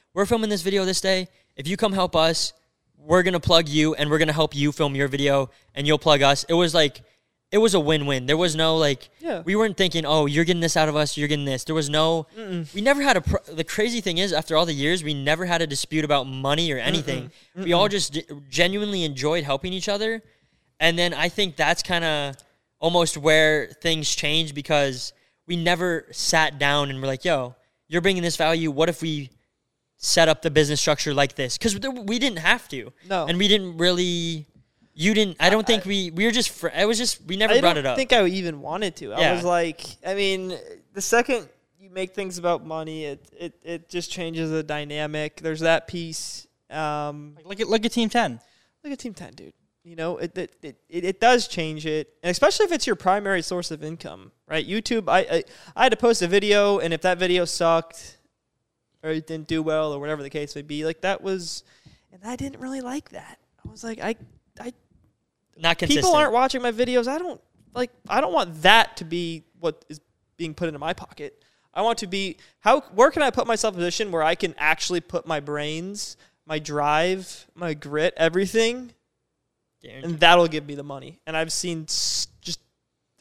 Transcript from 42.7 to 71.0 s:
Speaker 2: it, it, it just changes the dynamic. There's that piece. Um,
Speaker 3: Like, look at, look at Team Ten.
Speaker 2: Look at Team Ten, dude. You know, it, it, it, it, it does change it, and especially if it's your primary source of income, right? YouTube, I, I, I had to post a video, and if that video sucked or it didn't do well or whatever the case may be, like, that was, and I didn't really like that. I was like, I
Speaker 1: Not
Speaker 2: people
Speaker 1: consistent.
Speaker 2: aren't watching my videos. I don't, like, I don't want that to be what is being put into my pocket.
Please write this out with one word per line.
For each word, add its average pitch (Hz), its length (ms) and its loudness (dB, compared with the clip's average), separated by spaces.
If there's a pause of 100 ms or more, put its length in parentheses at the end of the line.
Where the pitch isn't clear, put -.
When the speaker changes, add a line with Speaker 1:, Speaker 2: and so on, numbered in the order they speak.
Speaker 2:
it, 143 200 -12 (120)
it, 170 160 -12 (100)
it 170 260 -12
just 175 220 -8
changes 165 380 -6
the 156 140 -2
dynamic. 151 800 -6
There's 160 200 -6
that 165 260 2
piece. - 600 -10 (220)
Um, 147 680 -6
Speaker 3:
Like, 156 100 -20
look 196 140 -12
at, - 80 -4
look 220 160 2
at 233 60 0
Team 233 180 0
Ten. 165 300 -2 (440)
Speaker 2:
Look 285 100 -10
at 262 60 -12
Team 220 140 -12
Ten, 170 200 -18
dude. - 200 -20 (300)
You 170 120 -20
know, 165 220 -4
it, 170 200 -8
it, - 240 -10
it, 143 140 -16 (140)
it, 170 160 -8
it 185 160 -4
does 247 260 6
change 156 380 -6
it, 156 240 -4 (120)
and 175 80 -4
especially 330 360 2
if 339 80 0
it's 294 120 -2
your 208 120 -2
primary 196 440 0
source 175 300 -6
of 156 120 -12
income, 98 480 -14 (160)
right? 151 200 -4
YouTube, 214 400 -2
I, 180 120 6
I, - 240 0 (320)
I - 80 2
had 262 80 6
to 208 60 -2
post 233 240 2
a 175 60 0
video, 202 520 4
and 165 140 -2
if 160 80 -4
that 180 160 2
video 180 280 2
sucked - 720 -2 (840)
or 156 100 -8
it 160 140 -4
didn't 160 220 -10
do 160 160 0
well 156 300 0
or 143 60 -6
whatever 147 220 -6
the 139 80 -10
case 147 260 -8
may 147 60 -10
be, 147 240 -8
like, 165 160 -6
that 185 220 -2
was, 185 400 -6 (480)
and 185 140 -20
I 247 100 -8
didn't 269 240 -10
really 262 220 -8
like 254 300 -10
that. - 280 -20 (260)
I 214 60 -16
was 220 120 -20
like, 226 160 -10
I 220 160 -4 (1400)
Speaker 1:
Not 165 180 0
Speaker 2:
people 170 180 -2
Speaker 1:
consistent. 359 200 4
Speaker 2:
aren't 294 180 4
watching 254 280 0
my 240 100 -2
videos. 240 360 0
I 277 100 -4
don't, 349 240 -8 (340)
like, 247 160 -4 (160)
I 247 140 0
don't 339 120 -2
want 175 300 -2
that 214 340 6
to 170 80 -12
be 165 380 -6 (160)
what 160 300 -4
is 151 100 -16 (380)
being 160 160 -6
put 175 160 -6
into 147 100 -12
my 160 140 -4
pocket. - 500 -16 (300)